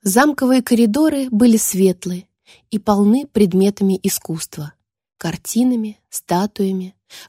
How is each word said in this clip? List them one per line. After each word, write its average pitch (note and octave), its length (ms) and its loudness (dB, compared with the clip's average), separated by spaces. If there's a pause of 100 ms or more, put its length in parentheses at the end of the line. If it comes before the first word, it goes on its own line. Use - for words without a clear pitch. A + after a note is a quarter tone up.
Замковые B3+ 600 2
коридоры B3+ 680 0
были A3+ 260 4
светлы F#3 720 -2 (440)
и A3 60 -6
полны G#3 480 2
предметами F#3+ 800 2
искусства: D#3+ 720 -8 (440)
картинами, A3 800 -4 (120)
статуями, F#3+ 880 -4 (320)